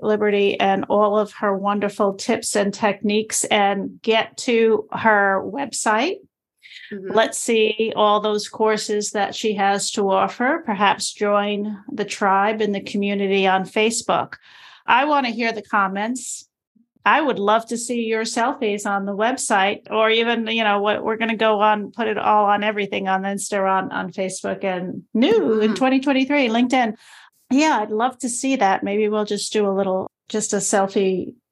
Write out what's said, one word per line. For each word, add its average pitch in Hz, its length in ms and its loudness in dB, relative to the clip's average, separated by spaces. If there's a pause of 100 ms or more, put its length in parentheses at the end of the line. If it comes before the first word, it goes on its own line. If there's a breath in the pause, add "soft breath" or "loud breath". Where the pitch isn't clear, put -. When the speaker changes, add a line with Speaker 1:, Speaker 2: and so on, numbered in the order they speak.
Speaker 1:
Liberty 202 580 2
and 196 260 0
all 208 320 2
of 208 160 -2
her 202 240 -2
wonderful 202 560 -2
tips - 420 -4
and 202 180 0
techniques, 214 720 -2
and 196 580 0
get 220 340 0
to 226 560 2
her 202 520 2
website. 247 720 -2 (720 loud breath)
Speaker 2:
Mm-hmm. 190 220 -10
Speaker 1:
Let's 220 240 2
see 220 580 0
all 208 260 4
those 208 260 -2
courses 214 640 -2
that 202 240 -2
she 214 200 -2
has 196 360 0
to 202 180 -2
offer. 240 560 0
Perhaps 202 480 0
join 208 640 -2 (140)
the 208 140 -4
tribe 202 560 0
in 208 100 0
the 196 100 -2
community 202 640 0
on 185 160 2
Facebook. 214 720 -2 (520 loud breath)
I 254 180 4
wanna 285 260 0
hear 226 200 -2
the 214 100 -8
comments. 208 840 -4 (580)
I 226 140 4
would 269 180 0
love 214 300 2
to 233 100 -6
see 233 280 -4
your 220 180 -2
selfies 226 680 -2
on 196 160 -2
the 202 100 -6
website, 214 760 0
or 220 180 2
even, 226 380 0
you 226 160 -2
know, 202 180 2
what 208 220 0
we're 220 140 -2
gonna 226 180 -2
go 214 240 2
on, 208 320 2
put 226 160 -4
it 208 100 -2
all 214 280 2
on 202 180 2
everything 202 460 -2
on 190 140 0
Insta, 196 460 -2
on, 190 220 0
on 190 220 -6
Facebook, 190 500 -6
and 185 400 -4 (100)
new 269 460 4
in 214 120 2
Speaker 2:
Mm-hmm. - 20 0
Speaker 1:
twenty 262 260 2
twenty-three, 269 480 2
LinkedIn. 240 480 2 (560 loud breath)
Yeah, 285 300 4
I'd 214 100 -6
love 233 280 -2
to 247 100 -4
see 269 260 -2
that. 196 280 2
Maybe 208 260 0
we'll 214 160 0
just 208 260 -6
do 208 160 2
a 196 80 0
little, 190 320 0 (220)
just 214 240 -4
a 202 40 0
selfie 196 760 0 (180)